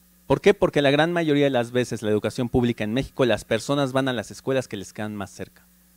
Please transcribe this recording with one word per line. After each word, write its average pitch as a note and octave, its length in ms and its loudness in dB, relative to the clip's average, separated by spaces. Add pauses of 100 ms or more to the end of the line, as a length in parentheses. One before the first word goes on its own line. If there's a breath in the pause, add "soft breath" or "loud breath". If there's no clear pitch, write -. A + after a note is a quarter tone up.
(260)
¿Por C#3 140 2
qué? G3+ 140 6
Porque D#3 280 0
la C#3 80 4
gran D3+ 220 2
mayoría D3+ 320 2
de C#3 60 4
las A#2+ 200 0
veces B2 320 -2
la G#2+ 80 0
educación A2 380 0
pública A#2+ 340 0
en G#2+ 100 -4
México, C3 320 -2
las G#2 200 2
personas C3+ 480 -2
van C3+ 160 0
a B2+ 40 0
las A2 200 -8
escuelas C3 340 -4
que A2 100 -12
les F#2+ 160 -12
quedan G#2+ 220 -10
más G2 160 -10
cerca. - 320 -18 (340)